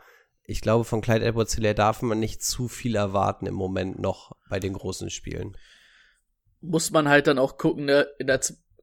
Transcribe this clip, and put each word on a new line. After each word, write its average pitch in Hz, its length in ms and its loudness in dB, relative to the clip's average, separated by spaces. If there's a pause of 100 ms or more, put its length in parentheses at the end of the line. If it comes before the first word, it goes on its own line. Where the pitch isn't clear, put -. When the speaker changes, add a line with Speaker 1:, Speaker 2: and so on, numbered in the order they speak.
(440)
Speaker 1:
ich - 180 -6
glaube, 113 220 2
von 110 180 -2
Clyde 110 240 2
Edwards-Helaire 110 500 0
darf 107 260 2
man 110 180 0
nicht 110 240 -6
zu - 240 -4
viel 117 280 -6
erwarten 101 520 0
im 95 80 -6
Moment 95 440 -4
noch - 340 -6 (160)
bei 98 100 -4
den 95 140 -4
großen 95 360 -8
Spielen. 95 460 -10 (1040)
Speaker 2:
Muss 160 300 -2
man 151 180 4
halt 143 180 8
dann 139 120 4
auch 131 180 2
gucken, 147 280 0
ne? 143 220 6 (120)
In 131 80 -4
der 131 140 2
z-, - 160 -8 (260)